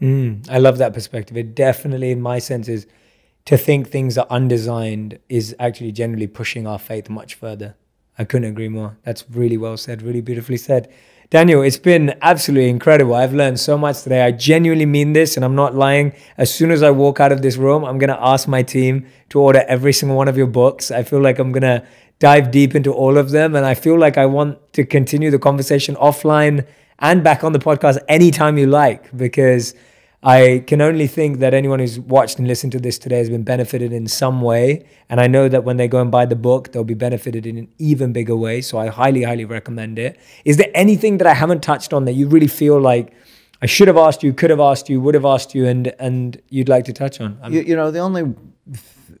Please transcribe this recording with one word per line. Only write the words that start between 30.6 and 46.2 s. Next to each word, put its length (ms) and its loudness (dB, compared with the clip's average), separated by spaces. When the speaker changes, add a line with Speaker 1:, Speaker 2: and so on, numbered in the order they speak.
Speaker 1:
can 140 0
only 260 0
think 340 -2
that 120 2
anyone 260 0
who's 220 -4
watched 380 0
and 100 -2
listened 240 -4
to 80 -6
this 180 -6
today 200 -4
has 100 -2
been 140 -6
benefited 500 -4
in 160 -8
some 320 -2
way. 460 0
And 100 0
I 60 4
know 200 4
that 160 0
when 140 -4
they 120 0
go 120 0
and 100 0
buy 140 4
the 100 -2
book, 380 -2
they'll 120 -6
be 100 -6
benefited 520 -8
in 120 -12
an 100 -16
even 360 0
bigger 200 -4
way. 280 -4
So 160 -8
I 100 -4
highly, 360 0
highly 200 -6
recommend 540 -12
it. 200 -8
Is 100 2
there 180 2
anything 440 2
that 80 2
I 80 6
haven't 280 -2
touched 300 -4
on 140 -2
that 80 -4
you 140 0
really 200 4
feel 320 2
like 320 0
I 60 -4
should 220 6
have 100 6
asked 240 4
you, 100 0
could 180 0
have 80 2
asked 300 2
you, 140 -2
would 120 0
have 120 2
asked 280 -2
you, 120 0
and, 220 -2
and 480 -6